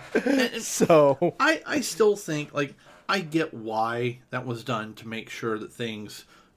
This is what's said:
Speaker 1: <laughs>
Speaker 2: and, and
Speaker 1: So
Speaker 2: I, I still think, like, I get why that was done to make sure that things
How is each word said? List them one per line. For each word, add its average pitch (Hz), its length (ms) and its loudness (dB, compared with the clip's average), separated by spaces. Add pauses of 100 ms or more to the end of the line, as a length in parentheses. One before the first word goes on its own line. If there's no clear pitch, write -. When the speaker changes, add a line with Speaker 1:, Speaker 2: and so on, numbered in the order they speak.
Speaker 1:
<laughs> - 80 -2
Speaker 2:
and, 262 260 2
and 233 220 -2
Speaker 1:
So 160 800 4
Speaker 2:
I, 302 260 2
I 302 140 -2
still 214 340 4
think, 151 400 -6
like, 143 200 -2 (340)
I 196 120 0
get 160 340 0
why 113 640 -2 (120)
that 123 160 -6
was 117 160 -6
done 110 320 -4
to 107 140 -16
make 113 220 -8
sure 110 280 -4
that 113 140 -10
things 107 540 -8 (300)